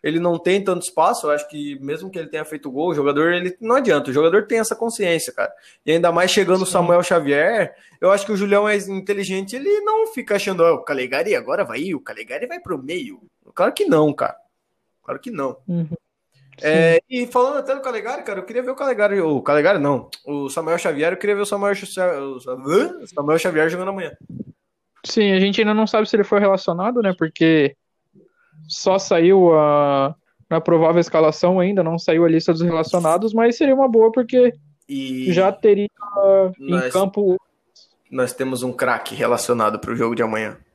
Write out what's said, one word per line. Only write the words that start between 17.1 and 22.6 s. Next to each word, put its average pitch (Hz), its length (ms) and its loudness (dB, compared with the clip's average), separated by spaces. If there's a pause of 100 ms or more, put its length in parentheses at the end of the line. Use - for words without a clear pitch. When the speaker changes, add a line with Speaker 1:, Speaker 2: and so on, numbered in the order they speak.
Speaker 1:
e 240 40 -6
falando 262 300 0
até 269 160 -4
do 269 80 -6
Calegari, 233 420 -8
cara, 196 160 -8
eu 185 60 -12
queria 233 160 -6
ver 254 100 -6
o 262 40 -6
Calegari, 208 460 0
o 156 200 0
Calegari 151 380 2
não, 139 300 -2 (160)
o 143 240 -6
Samuel 165 280 -4
Xavier, 165 360 -2
eu 180 40 -8
queria 208 180 -2
ver 202 60 -4
o 208 40 0
Samuel 202 280 -2
Xa-, 185 460 -4
o 135 200 -10
Sa-, 127 140 -10
hã? 175 540 -2